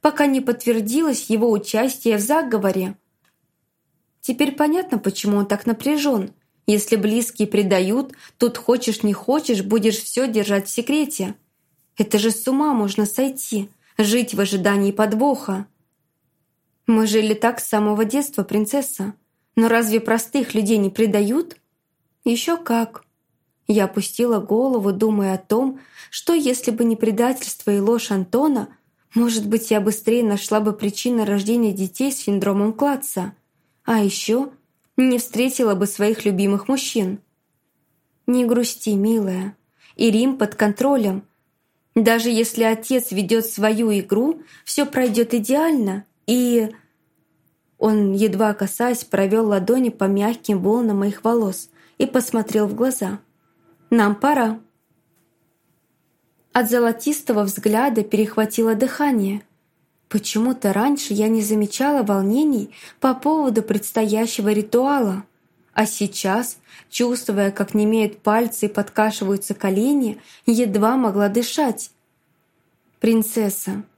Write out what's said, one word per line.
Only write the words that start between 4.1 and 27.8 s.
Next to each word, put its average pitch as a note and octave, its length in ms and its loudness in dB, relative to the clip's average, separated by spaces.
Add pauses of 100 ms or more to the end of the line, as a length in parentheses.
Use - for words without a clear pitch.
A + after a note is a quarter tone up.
Теперь C4+ 320 -2
понятно, D4+ 460 0
почему G3+ 400 -2
он G3+ 80 0
так G3+ 180 -2
напряжен. C4 680 -2 (340)
Если G#3 300 2
близкие G#3+ 520 -2
предают, G3+ 640 0 (240)
тут A#3 220 0
хочешь A#3+ 440 0
не G#3 120 0
хочешь, B3 480 0
будешь G#3+ 400 0
все B3+ 240 -2
держать G3+ 400 0
в - 40 -12
секрете. A#3+ 640 -2 (640)
Это G#3+ 200 2
же A3 120 2
с - 160 -6
ума C#4 260 2
можно G#3 340 0
сойти, B3 640 -4 (280)
жить A3 340 2
в G3 80 -2
ожидании G3 520 2
подвоха. G#3+ 760 0 (1200)
«Мы A3 180 4
жили G#3+ 280 2
так A3+ 260 0
с - 80 -8
самого G#3 360 2
детства, C4 380 -2
принцесса. G#3 720 -4 (400)
Но A3+ 140 4
разве A3+ 320 2
простых A3+ 540 -2
людей G#3+ 240 2
не G3 120 2
предают?» G#3+ 640 0 (680)
«Еще B3 320 0
как». A#3 480 -4 (640)
Я G3+ 160 4
опустила G#3 560 0
голову, A3 500 0
думая G3+ 440 0
о F#3 40 -4
том, C4 400 -2 (320)
что - 220 -4
если B3+ 380 0
бы A3+ 140 0
не A3+ 120 2
предательство A3+ 720 -2
и G3+ 80 2
ложь A3+ 320 0